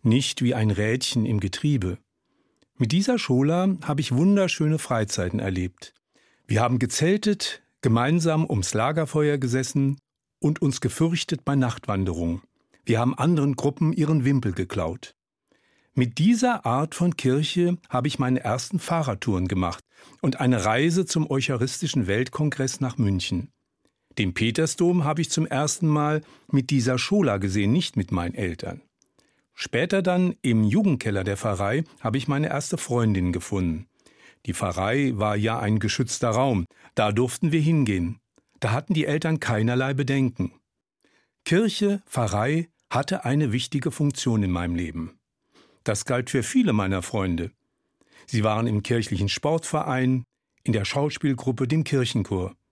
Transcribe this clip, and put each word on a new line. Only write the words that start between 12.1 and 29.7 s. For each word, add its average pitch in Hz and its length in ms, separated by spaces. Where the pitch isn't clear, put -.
Wir 110 140
haben 123 180
anderen 143 380
Gruppen 156 380
ihren 151 320
Wimpel 127 300
geklaut. 87 600
Mit 123 240
dieser 233 480
Art 135 280
von 175 220
Kirche 160 640
habe 127 200
ich - 120
meine 127 200
ersten 127 380
Fahrradtouren 107 680
gemacht 90 340
und 131 180
eine 127 260
Reise 160 420
zum 160 220
Eucharistischen 135 800
Weltkongress 131 720
nach 127 180
München. 95 520
Den 95 160
Petersdom 160 720
habe 151 200
ich - 80
zum 160 140
ersten 151 440
Mal 151 340
mit 131 180
dieser 127 280
Schola 151 400
gesehen, 101 340
nicht 170 240
mit 98 160
meinen 87 240
Eltern. 87 440
Später 175 460